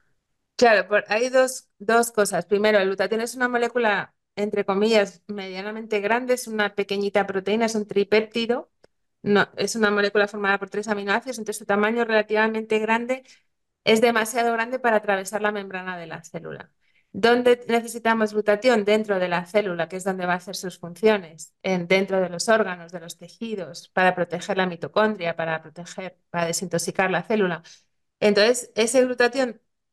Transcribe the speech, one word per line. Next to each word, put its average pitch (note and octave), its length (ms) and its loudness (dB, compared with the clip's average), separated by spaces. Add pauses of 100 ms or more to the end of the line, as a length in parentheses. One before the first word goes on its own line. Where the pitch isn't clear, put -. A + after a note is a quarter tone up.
(540)
Claro, G3+ 320 4
por, G3+ 220 2
hay A#3 200 0
dos, B3+ 400 2 (100)
dos A3+ 320 2
cosas. G3 340 0
Primero, G#3 340 2
el F#3 80 2
glutatión G3 340 -2
es A#3+ 140 -8
una B3+ 140 0
molécula, A#3 680 0 (200)
entre G#3 300 -2
comillas, G3+ 600 2
medianamente G#3 720 -8
grande, A#3+ 360 0
es B3 120 -8
una G#3 280 0
pequeñita G3+ 520 0
proteína, G3 380 0
es A3 100 -2
un G#3 120 -4
tripéptido, A3 840 0 (520)
no, G3+ 340 4
es - 180 -4
una G#3+ 160 2
molécula G3+ 360 2
formada G3+ 320 -2
por G3 100 -10
tres G#3 180 -6
aminoácidos, G#3+ 520 -4
entonces G#3 200 -8
su G#3+ 60 -16
tamaño G#3 380 0
es A3+ 40 -2
relativamente A3 720 0
grande, A#3+ 440 -2 (600)
es A3 180 4
demasiado A#3 520 2
grande A#3 260 -4
para A#3 180 2
atravesar G3+ 440 -2
la G#3 100 0
membrana F#3+ 460 -8
de E3+ 100 -12
la D#3+ 160 -12
célula. D#3+ 480 -14 (400)
¿Dónde A#3+ 560 4
necesitamos A3+ 680 0
glutatión? G#3+ 520 2
Dentro G#3 340 2
de F3+ 100 0
la F3 160 -2
célula, F3+ 420 -2
que F#3 100 -12
es F3+ 60 -10
donde F#3 220 -4
va F3+ 80 0
a F3+ 40 0
hacer F3+ 180 -12
sus - 240 -10
funciones, F3 840 -2
en, F3+ 260 -2
dentro F#3+ 340 2
de F3 80 -2
los F3 200 -4
órganos, F3+ 420 0
de F3+ 100 -14
los E3+ 180 -18
tejidos, F3+ 680 -12
para F#3 260 4
proteger F3+ 420 -4
la F#3 80 2
mitocondria, F3 680 -2
para D#3+ 260 -4
proteger, F3 560 -16 (140)
para E3+ 160 -2
desintoxicar F3+ 640 -2
la E3+ 120 0
célula. F3+ 380 -2 (580)
Entonces, G#3 560 2
ese A#3 300 2
glutatión B3 560 0 (320)